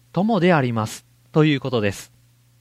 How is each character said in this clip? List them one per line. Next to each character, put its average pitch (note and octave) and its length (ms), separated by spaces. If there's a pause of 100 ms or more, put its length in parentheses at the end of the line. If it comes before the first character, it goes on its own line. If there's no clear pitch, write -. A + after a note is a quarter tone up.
(120)
友 G3+ 280
で F3 140
あ D3+ 80
り B2 100
ま A2 140
す - 200 (260)
と D#3 140
い D3+ 100
う C3 40
こ C3 120
と A#2 100
で G2+ 120
す。 - 180 (500)